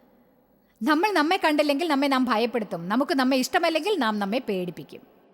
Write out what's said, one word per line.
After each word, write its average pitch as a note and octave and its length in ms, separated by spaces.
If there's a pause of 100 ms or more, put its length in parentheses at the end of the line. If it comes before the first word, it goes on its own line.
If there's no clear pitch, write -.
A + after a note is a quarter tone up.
(840)
നമ്മൾ D#4 280
നമ്മെ F4 340
കണ്ടില്ലെങ്കിൽ D4+ 420
നമ്മെ C#4+ 200
നാം C4 180
ഭയപ്പെടുത്തും. A3 640
നമുക്ക് C#4 240
നമ്മെ C4 240
ഇഷ്ടമല്ലെങ്കിൽ E4 600
നാം A3 220
നമ്മെ G#3 200
പേടിപ്പിക്കും. F3+ 640 (320)